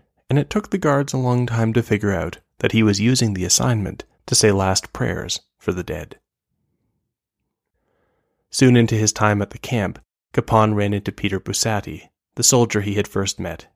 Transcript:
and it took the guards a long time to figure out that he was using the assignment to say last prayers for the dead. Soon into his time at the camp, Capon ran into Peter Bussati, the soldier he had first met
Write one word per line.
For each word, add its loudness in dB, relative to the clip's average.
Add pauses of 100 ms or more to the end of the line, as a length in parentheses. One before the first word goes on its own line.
(300)
and 2
it 0
took -4
the -2
guards 0
a -4
long 0
time 0
to 2
figure 0
out -4 (220)
that 0
he 4
was 2
using 2
the -4
assignment -2 (200)
to -4
say 4
last 0
prayers -6 (160)
for -4
the -6
dead. -12 (2250)
Soon 6
into 4
his 0
time 0
at -6
the -18
camp, -4 (340)
Capon 2
ran 0
into -4
Peter -4
Bussati, -6 (260)
the -2
soldier 2
he -4
had -2
first -6
met -10